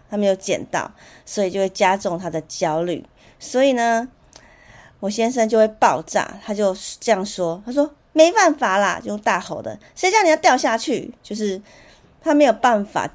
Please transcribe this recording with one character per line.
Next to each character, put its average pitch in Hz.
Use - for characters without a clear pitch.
他 208
没 208
有 190
捡 185
到， 160
所 -
以 190
就 185
会 190
加 190
重 190
他 180
的 160
焦 160
虑。 175
所 262
以 277
呢， 233
我 190
先 226
生 226
就 220
会 214
爆 208
炸， -
他 214
就 196
这 -
样 196
说， 175
他 247
说 285
：“没 320
办 359
法 196
啦！” 196
就 208
大 208
吼 160
的 110
，“谁 359
叫 427
你 359
要 311
掉 359
下 233
去？” 226
就 -
是 208
他 311
没 294
有 247
办 214
法 -